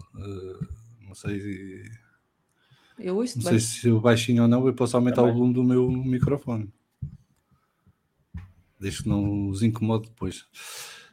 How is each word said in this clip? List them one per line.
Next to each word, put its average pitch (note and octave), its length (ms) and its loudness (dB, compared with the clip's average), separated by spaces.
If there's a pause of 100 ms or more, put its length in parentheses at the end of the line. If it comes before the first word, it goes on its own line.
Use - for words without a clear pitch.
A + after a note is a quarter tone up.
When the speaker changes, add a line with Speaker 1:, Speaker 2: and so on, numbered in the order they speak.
(140)
Speaker 1:
Eh, F#2+ 520 -12 (420)
não G2 60 -20
sei, G2 680 -8 (1160)
Speaker 2:
Eu F#3 180 -4
ouço A#3+ 220 -4
Speaker 1:
não A2 60 -4
Speaker 2:
bem. E3+ 140 4
Speaker 1:
sei - 20 4
se - 280 -2
eu A2+ 100 6
baixinho A#2 440 4
ou A#2 60 6
não, B2+ 180 4
eu B2 80 2
posso B2 200 0
aumentar B2 280 4
Speaker 3:
Também. A#2+ 80 6
Speaker 1:
o A#2+ 40 0
volume B2 200 2
do B2+ 100 2
meu B2+ 260 4
microfone. B2+ 800 -2 (2000)
Desde G2 240 -8
que - 60 -4
não G2+ 400 0
os G2 140 -2
incomode A2 480 0
depois. - 340 -10 (680)